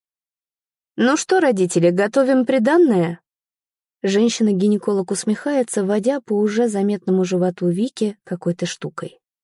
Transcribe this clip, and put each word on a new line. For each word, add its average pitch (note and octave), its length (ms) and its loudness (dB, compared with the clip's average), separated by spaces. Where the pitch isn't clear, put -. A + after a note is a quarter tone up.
«Ну B3 200 2
что, F#4 240 0
родители, F#3 520 2
готовим B3+ 520 2
приданное?» A#3 760 2
Женщина-гинеколог G3+ 1080 0
усмехается, A3 720 -2
водя G#3+ 360 -2
по - 120 -6
уже G#3+ 340 0
заметному G3 560 0
животу F3+ 440 -2
Вики G3+ 560 -4
какой-то F3 420 -6
штукой. - 540 -12